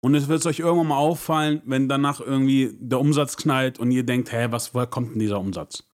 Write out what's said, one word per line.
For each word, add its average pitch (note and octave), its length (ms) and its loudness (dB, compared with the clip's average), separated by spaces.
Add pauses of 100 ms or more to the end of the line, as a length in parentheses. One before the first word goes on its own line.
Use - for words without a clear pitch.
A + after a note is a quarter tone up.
Und C3+ 120 4
es C#3+ 140 2
wird D#3+ 180 0
euch D#3+ 140 -2
irgendwann E3+ 280 2
mal C#3+ 100 0
auffallen, D3+ 680 0
wenn C3 240 0
danach C#3 320 0
irgendwie C3+ 480 2 (100)
der B2+ 200 -2
Umsatz C#3+ 380 2
knallt C3 420 0
und B2 120 0
ihr B2+ 140 2
denkt, B2 260 -2
„Hä, A#2+ 200 0
was, A#2 220 -6
woher B2 140 0
kommt B2 260 -6
denn A2 60 -2
dieser G2+ 200 0
Umsatz?“ - 440 -8 (100)